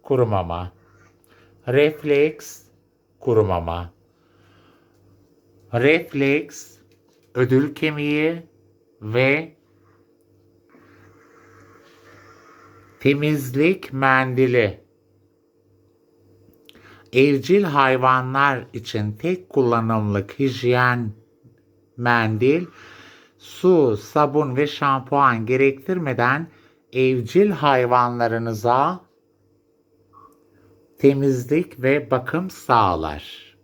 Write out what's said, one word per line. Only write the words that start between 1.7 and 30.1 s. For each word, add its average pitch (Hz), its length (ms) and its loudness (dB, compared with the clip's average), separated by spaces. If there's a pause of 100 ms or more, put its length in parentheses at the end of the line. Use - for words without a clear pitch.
kurumama. 87 760 -2 (1800)
Refleks 143 920 0 (720)
ödül 131 400 0
kemiği 151 680 -4 (580)
ve 131 540 -2 (3500)
temizlik 147 920 -2
mendili. 131 920 0 (2250)
Evcil 139 500 4
hayvanlar 131 1120 0
için 107 400 -6
tek 180 360 -6
kullanımlık 113 880 -2
hijyen 123 720 0 (840)
mendil, 120 680 0 (720)
su, 151 600 2
sabun 139 600 -2
ve 147 100 0
şampuan 135 800 0
gerektirmeden 135 1000 0 (460)
evcil 131 580 2
hayvanlarınıza 120 1500 0 (2000)